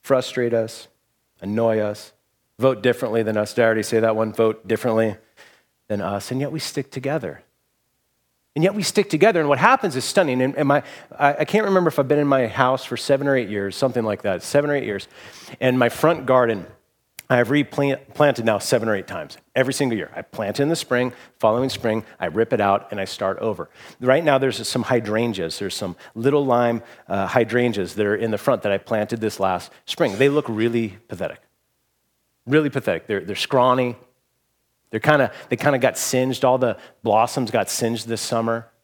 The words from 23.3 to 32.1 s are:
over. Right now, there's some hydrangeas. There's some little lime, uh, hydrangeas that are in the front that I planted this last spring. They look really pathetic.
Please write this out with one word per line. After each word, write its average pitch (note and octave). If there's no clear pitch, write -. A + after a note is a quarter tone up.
over. G2+
Right C3
now, C#3
there's B2+
some B2
hydrangeas. G#2+
There's G2
some F2+
little C#3
lime, A#2+
uh, G2
hydrangeas A2+
that G#2
are G#2
in A2
the G#2
front B2
that G2+
I G2
planted A2
this G#2+
last F#2
spring. G#2
They C#3
look D3
really A2+
pathetic. F2